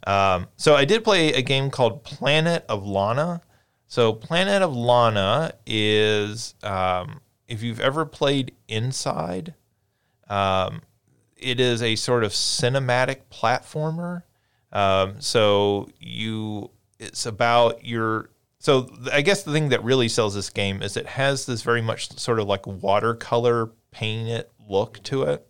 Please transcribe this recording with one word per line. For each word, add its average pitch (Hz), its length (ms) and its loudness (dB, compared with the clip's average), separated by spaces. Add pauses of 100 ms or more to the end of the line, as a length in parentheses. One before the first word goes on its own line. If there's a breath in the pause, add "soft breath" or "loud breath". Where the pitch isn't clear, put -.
Um, 98 380 4 (100)
so 151 180 6
I 139 120 4
did 220 180 2
play 170 300 4
a 131 80 2
game 135 280 0
called 117 320 0
Planet 160 680 0
of 104 180 -4
Lana. 120 560 -2 (460)
So 113 260 2
Planet 190 480 0
of 160 120 0
Lana 120 800 2 (140)
is, 107 960 0
um, 92 580 -4 (260)
if 110 160 -10
you've 117 180 -6
ever 143 260 0
played 139 460 -2 (160)
Inside, 156 880 -4 (760)
um, 98 540 0 (540)
it 127 240 -4
is 120 220 2
a 113 140 0
sort 120 280 0
of 104 80 -2
cinematic 127 880 0 (100)
platformer. 160 920 -4 (500)
Um, 98 480 0
so 101 680 2 (120)
you, 110 680 -8 (280)
it's - 280 -10
about 117 580 4
your, 113 460 -4 (280)
so 131 260 2
th-, 127 280 -12
I 143 100 2
guess 190 200 2
the 151 100 -6
thing 151 180 2
that 113 140 0
really 123 240 2
sells 110 260 0
this 98 160 -6
game 98 320 -4
is 101 140 -8
it 113 100 -8
has 135 400 -2
this 117 160 -6
very 117 200 0
much - 360 -6
sort 117 220 -2
of, 101 80 -2
like, 98 180 -2
watercolor 113 1040 0 (200)
painted 113 560 -6 (220)
look 101 360 -2
to 135 200 -2
it. - 260 -4